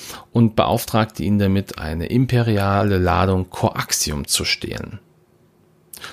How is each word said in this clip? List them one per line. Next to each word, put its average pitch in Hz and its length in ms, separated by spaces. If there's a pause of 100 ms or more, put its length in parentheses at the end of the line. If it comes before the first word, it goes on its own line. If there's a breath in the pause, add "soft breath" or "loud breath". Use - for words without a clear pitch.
(320 loud breath)
und 117 240
beauftragte - 680
ihn 101 160
damit, 98 400
eine 80 260
imperiale 104 920
Ladung 92 500
Koaxium - 800
zu - 180
stehlen. - 540 (1120 loud breath)